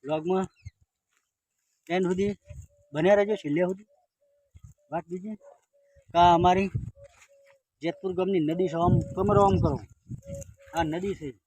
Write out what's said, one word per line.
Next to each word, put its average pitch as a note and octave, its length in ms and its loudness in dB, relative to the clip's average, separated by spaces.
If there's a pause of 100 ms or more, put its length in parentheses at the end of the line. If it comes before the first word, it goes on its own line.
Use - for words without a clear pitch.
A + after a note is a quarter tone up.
બ્લોગમાં E3 440 -2 (1400)
એન્ડ F3+ 180 0
સુધી G3 260 -2 (600)
બન્યા F3 220 4
રહેજો, G3+ 200 0
છેલ્લે D3+ 260 -4
સુધી. F#3+ 280 -4 (1000)
વાત D#3+ 160 -6
બીજી F#3 300 -12 (760)
કે E3+ 40 2
આ F3 160 8
અમારી F3+ 360 4 (1120)
જેતપુર F3 320 -8
ગામની F#3 260 0
નદી E3 280 0
છે. E3 100 -4
આમ F3 160 4 (220)
કમરો G3+ 280 4
આમ G3 160 4
કરો, C#3+ 180 0 (960)
આ E3 100 -2
નદી F3 320 -6
છે. D3+ 120 -12 (200)